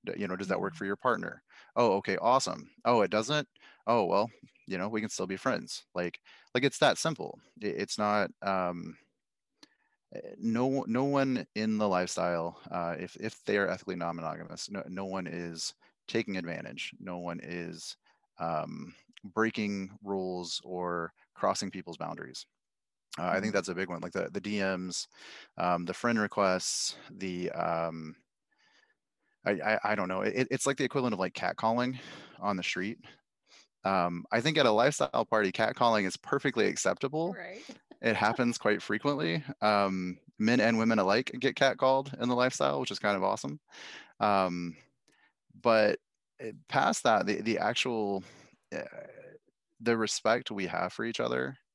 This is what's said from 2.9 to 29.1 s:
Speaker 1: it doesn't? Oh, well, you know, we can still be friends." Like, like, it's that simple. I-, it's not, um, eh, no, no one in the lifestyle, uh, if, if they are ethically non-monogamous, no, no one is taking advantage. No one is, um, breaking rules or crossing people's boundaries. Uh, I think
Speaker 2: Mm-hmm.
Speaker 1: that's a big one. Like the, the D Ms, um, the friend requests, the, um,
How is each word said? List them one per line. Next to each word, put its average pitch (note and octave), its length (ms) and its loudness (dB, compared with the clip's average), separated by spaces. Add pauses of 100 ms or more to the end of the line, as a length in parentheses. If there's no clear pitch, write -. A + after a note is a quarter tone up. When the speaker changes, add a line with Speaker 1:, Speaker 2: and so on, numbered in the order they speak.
Speaker 1:
it F#2 100 4
doesn't? B2+ 360 0 (400)
Oh, A2+ 180 4
well, G2+ 260 2 (360)
you F#2+ 100 -4
know, F#2+ 120 -2
we A2 120 -2
can G#2+ 80 -4
still F#2+ 180 -4
be F#2+ 100 -4
friends." - 560 -4
Like, F2+ 280 -4 (320)
like, B2+ 100 2
it's C#3 160 0
that C#3 180 6
simple. - 420 -4 (240)
I-, G#2 40 -4
it's D#2+ 300 -4
not, G#2 340 2 (100)
um, F2+ 560 -2 (1160)
eh, - 240 -12
no, B2 500 0
no B2 160 0
one C3+ 420 2 (100)
in G#2+ 220 0
the G#2+ 100 2
lifestyle, F2 720 0 (120)
uh, E2+ 280 -4
if, F2+ 180 -10
if - 280 -8
they G#2 120 2
are G2 120 4
ethically F#2 260 -4
non-monogamous, E2 760 -6
no, F#2+ 180 -6
no F#2+ 180 -6
one F#2 220 -6
is E2 460 -8 (340)
taking A2 300 -2
advantage. - 640 -8
No F2+ 200 -10
one E2+ 220 -6
is, E2+ 560 -10 (400)
um, D#2 560 -4 (300)
breaking G2+ 800 -2
rules F#2 600 -4
or F2 480 -4 (220)
crossing G2+ 380 0
people's F2 260 -12
boundaries. D#2+ 480 -10 (720)
Uh, F2 80 0
I F2+ 140 2
think G#2+ 120 -2
Speaker 2:
Mm-hmm. - 20 -2
Speaker 1:
that's F#2 140 2
a F2 60 -4
big F2+ 140 -4
one. E2+ 120 -6
Like F2 120 -10
the, F#2 180 -2
the F#2+ 100 -6
D G#2 200 -4
Ms, F#2 460 -2 (500)
um, F2 280 2
the F2 80 -4
friend A2+ 260 2
requests, G2 800 0 (140)
the, F2+ 400 -4
um, E2 640 -2 (1300)